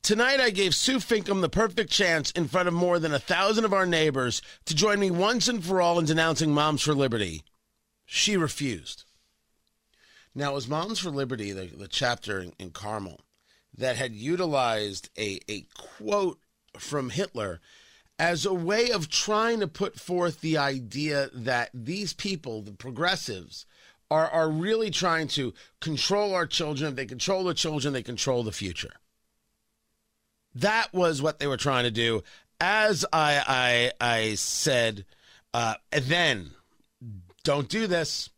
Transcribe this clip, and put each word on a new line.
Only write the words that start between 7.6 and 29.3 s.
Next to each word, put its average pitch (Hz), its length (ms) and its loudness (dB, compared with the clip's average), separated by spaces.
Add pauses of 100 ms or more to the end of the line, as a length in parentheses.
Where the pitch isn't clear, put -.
She - 320 0
refused." 135 680 -4 (1300)
Now, 143 160 -2
it 139 40 -2
was 123 140 -4
Moms 170 300 -4
for 185 120 -4
Liberty, 123 420 -4
the, 95 140 -8
the 90 220 -14
chapter 117 520 -2
in, 90 180 -12
in 92 140 -12
Carmel, 104 480 -10 (540)
that 123 220 -2
had 127 160 -6
utilized 120 960 -2 (100)
a, 101 300 -4
a 104 260 -10
quote 202 640 -2 (400)
from 135 320 -6
Hitler 104 500 -4 (580)
as 165 280 0
a 190 80 0
way 208 360 0
of 175 200 -2
trying 220 500 0
to 185 80 -2
put - 320 -6
forth 175 400 -2
the 160 160 0
idea 139 760 -2
that 120 400 -2
these 156 400 -6
people, 147 480 -6
the 101 100 -14
progressives, 127 920 -6 (440)
are, 160 200 4
are 160 180 4
really 202 420 0
trying 160 380 2
to 131 240 -2 (300)
control 190 520 2
our 175 120 2
children. 151 440 -2
If 131 60 -6
they 135 80 -4
control 170 400 -2
the 175 80 0
children, 147 400 0
they 127 100 -2
control 120 400 0
the 110 100 -2
future. - 420 -8 (1600)